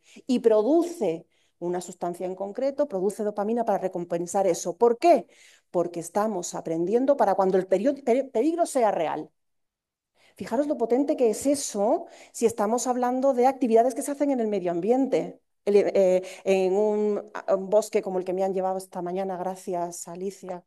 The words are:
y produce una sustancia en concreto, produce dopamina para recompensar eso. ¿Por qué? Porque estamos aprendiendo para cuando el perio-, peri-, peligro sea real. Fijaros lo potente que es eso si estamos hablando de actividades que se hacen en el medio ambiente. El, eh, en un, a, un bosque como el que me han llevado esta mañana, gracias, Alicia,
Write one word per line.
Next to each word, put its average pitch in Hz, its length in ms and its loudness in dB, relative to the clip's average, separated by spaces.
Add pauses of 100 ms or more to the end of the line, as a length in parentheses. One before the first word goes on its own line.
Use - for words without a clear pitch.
(260)
y 247 140 2
produce 226 880 2 (320)
una 180 220 -4
sustancia 180 460 -8
en 185 80 -8
concreto, 254 540 -4
produce 202 360 -2
dopamina 208 400 -2
para 202 140 0
recompensar 175 680 -2
eso. 175 300 -2
¿Por 233 220 4
qué? 320 280 4 (440)
Porque 175 300 -2
estamos 196 540 -4
aprendiendo 180 640 0
para 202 180 4
cuando 190 240 4
el 180 80 0
perio-, 208 280 2 (100)
peri-, 262 260 0
peligro 320 360 0
sea 233 240 2
real. 156 400 -4 (1080)
Fijaros 240 320 -2
lo 294 80 -2
potente 254 400 0
que 240 140 2
es 208 160 -4
eso 269 600 0 (260)
si 233 140 2
estamos 226 400 0
hablando 254 480 0
de 247 120 4
actividades 262 480 2
que 277 80 -6
se 285 100 -6
hacen 285 180 0
en 262 100 0
el 226 80 -2
medio 185 220 -2
ambiente. 180 680 0 (240)
El, 202 120 4
eh, 185 460 4 (220)
en 190 300 2
un, 208 600 0
a, - 220 -2
un 190 120 -4
bosque 214 340 2
como 185 160 -4
el 185 60 -4
que 185 80 -6
me 190 120 -2
han 190 100 0
llevado 190 240 -2
esta 185 240 -10
mañana, 185 340 -6
gracias, 175 720 -6
Alicia, 180 580 -10